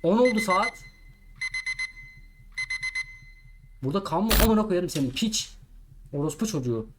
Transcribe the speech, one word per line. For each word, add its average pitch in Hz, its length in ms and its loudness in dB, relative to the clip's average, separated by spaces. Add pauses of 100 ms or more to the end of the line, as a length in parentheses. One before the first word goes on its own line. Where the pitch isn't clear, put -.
On 180 140 4
oldu 247 220 6
saat. 196 440 0 (3000)
Burada 170 200 -2
kan 175 200 0
mı? 220 80 2 (120)
Amına 214 240 4
koyarım 180 220 0
senin 135 200 -2
piç. - 480 -4 (560)
Orospu 147 340 -2
çocuğu. 120 400 -4 (120)